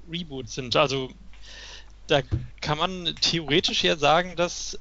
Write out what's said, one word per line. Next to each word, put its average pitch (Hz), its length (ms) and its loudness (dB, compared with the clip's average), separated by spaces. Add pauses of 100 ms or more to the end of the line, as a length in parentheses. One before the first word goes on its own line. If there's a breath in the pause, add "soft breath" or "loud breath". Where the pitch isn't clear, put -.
(120)
Reboots 143 420 -6
sind. 127 220 -2
Also 135 340 2 (1000 loud breath)
da 143 140 6 (400)
kann 151 160 0
man 170 440 -2
theoretisch 165 600 2
ja 180 120 4
sagen, 165 400 4
dass, - 460 -2